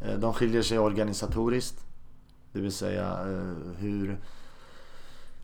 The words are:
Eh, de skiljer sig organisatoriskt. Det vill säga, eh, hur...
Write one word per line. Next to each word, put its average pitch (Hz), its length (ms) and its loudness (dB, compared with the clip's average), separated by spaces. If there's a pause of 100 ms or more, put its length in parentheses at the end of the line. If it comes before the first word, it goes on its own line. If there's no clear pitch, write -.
Eh, 107 180 0
de 113 140 4
skiljer 117 300 6
sig 113 160 4
organisatoriskt. 107 1080 2 (680)
Det 101 80 -4
vill 98 120 0
säga, 95 480 -2
eh, 90 580 -4
hur... 101 420 0 (1200)